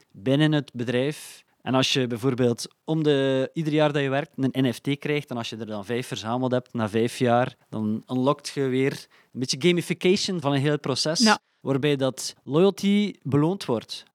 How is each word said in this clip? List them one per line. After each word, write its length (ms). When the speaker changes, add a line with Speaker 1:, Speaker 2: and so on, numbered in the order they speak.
Speaker 1:
binnen 400
het 220
bedrijf. 720
En 140
als 180
je 140
bijvoorbeeld 600
om 200
de, 500
ieder 200
jaar 180
dat 100
je 80
werkt 260
een 300
N 80
F 60
T 200
krijgt, 300
en 80
als 120
je 80
er 80
dan 200
vijf 220
verzameld 440
hebt, 220
na 160
vijf 280
jaar, 380
dan 380
unlockt 420
je 180
weer 240
een 60
beetje 200
gamification 840
van 120
een 80
heel 180
proces, 400
Speaker 2:
Ja. 200
Speaker 1:
waarbij 360
dat 480
loyalty 720
beloond 420
wordt. 380